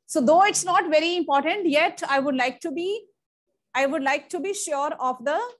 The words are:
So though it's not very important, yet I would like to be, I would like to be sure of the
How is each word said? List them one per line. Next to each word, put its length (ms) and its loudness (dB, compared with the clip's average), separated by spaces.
So 140 0
though 240 6
it's 200 0
not 260 0
very 260 2
important, 520 0
yet 400 0
I 100 2
would 160 0
like 260 -2
to 120 -8
be, 320 -6
I 120 0
would 160 -2
like 280 -2
to 100 -6
be 140 -4
sure 400 -4
of 300 -6
the 140 -2